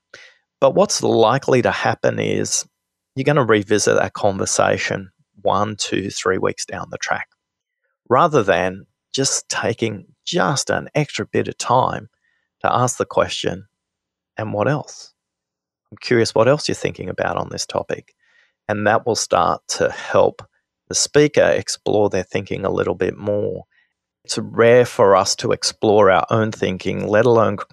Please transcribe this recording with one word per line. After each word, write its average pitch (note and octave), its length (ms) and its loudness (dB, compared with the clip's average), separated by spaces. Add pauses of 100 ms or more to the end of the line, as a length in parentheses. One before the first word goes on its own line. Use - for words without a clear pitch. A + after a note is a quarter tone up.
(600)
But C3+ 140 4
what's G3 260 2
likely A2+ 600 2
to G2+ 100 2
happen - 480 -2
is - 460 -4 (500)
you're C3+ 80 -4
gonna C#3+ 220 2
revisit G#2+ 500 2
that - 180 0
conversation G2 1000 -2 (300)
one, G2+ 360 -2
two, G2 320 -4
three F#2+ 280 -2
weeks G2 280 -4
down F2+ 260 -12
the - 60 -8
track, - 320 -6 (800)
rather C3 340 4
than F#2 420 0 (280)
just - 340 -4
taking G#2 580 -4 (200)
just E3+ 440 -2
an - 240 -4
extra C#3+ 320 -4
bit A2 220 -2
of F#2+ 100 -10
time - 520 0 (500)
to G#2+ 120 0
ask B2 260 0
the G2 80 -2
question, - 600 -4 (720)
"And G#2+ 160 -6
what G#2 140 -2
else? - 460 -6 (800)
I'm G#2 60 -20
curious - 380 0
what A2 120 4
else D3 200 2
you're - 80 -4
thinking F#2 340 -6
about F2+ 280 -4
on - 120 -6
this - 160 -8
topic." - 480 -8 (540)
And G#2 180 -4
that A2 200 2
will A2 100 0
start F2 540 0
to - 200 -2
help - 520 0 (480)
the - 60 -8
speaker D3 500 2
explore G2 640 0
their F#2+ 140 -2
thinking G2 420 -6
a F#2 60 -2
little F#2+ 240 -2
bit F#2 220 -2
more. G#2 460 -4 (600)
It's - 120 -6
rare A#2 480 4
for G2 300 4
us F#2+ 220 2
to A2+ 140 -4
explore G2+ 600 4
our F2 180 4
own A2 220 0
thinking, G2 560 -4
let G#2 180 4
alone A2 320 4 (160)